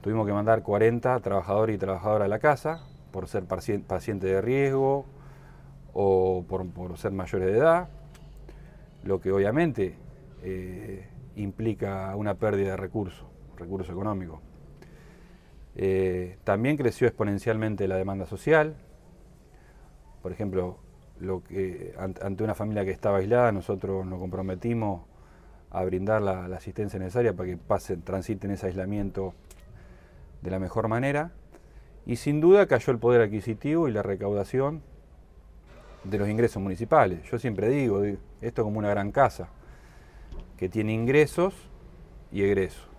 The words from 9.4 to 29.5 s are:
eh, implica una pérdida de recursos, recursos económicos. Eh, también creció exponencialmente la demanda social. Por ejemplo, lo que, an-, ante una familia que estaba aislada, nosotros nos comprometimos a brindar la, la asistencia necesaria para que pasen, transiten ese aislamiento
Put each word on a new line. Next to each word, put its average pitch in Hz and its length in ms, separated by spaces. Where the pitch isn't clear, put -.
eh, 95 680
implica 98 800
una 104 200
pérdida 98 380
de 95 40
recursos, 95 500
recursos 90 340
económicos. 92 480
Eh, 92 720
también 117 320
creció 127 320
exponencialmente 107 800
la 95 80
demanda 95 300
social. 151 500
Por 90 100
ejemplo, 92 460
lo 92 240
que, 90 560
an-, 95 240
ante 98 220
una 110 100
familia 104 300
que 95 80
estaba 101 260
aislada, 117 340
nosotros 95 540
nos 92 140
comprometimos 95 840
a 92 140
brindar 98 380
la, 92 240
la 92 100
asistencia 98 420
necesaria 101 340
para 92 160
que 90 80
pasen, 90 460
transiten 95 500
ese 95 140
aislamiento 95 680